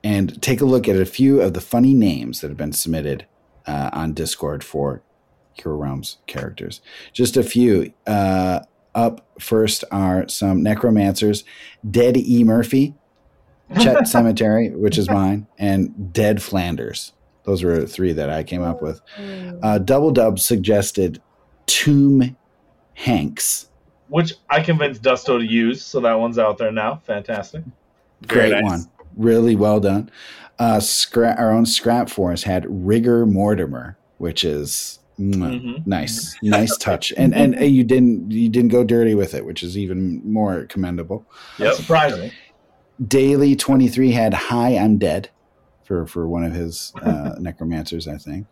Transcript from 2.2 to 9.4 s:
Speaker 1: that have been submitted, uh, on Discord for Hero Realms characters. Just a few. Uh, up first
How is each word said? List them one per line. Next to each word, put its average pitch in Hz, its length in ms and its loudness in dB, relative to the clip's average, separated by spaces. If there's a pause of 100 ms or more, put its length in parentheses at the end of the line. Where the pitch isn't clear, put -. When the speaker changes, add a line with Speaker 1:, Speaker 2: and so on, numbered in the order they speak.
Speaker 1:
that 76 80 -10
have 71 100 -10
been 76 140 -6
submitted, 71 540 -6 (420)
uh, 71 240 -6
on 80 220 -6
Discord 73 500 -6
for 69 400 -6 (500)
Hero 78 220 -8
Realms 69 520 -8
characters. - 520 -12 (320)
Just - 240 -2
a 123 80 4
few. 117 480 2 (160)
Uh, 95 540 0 (340)
up 113 320 -2 (120)
first 110 520 0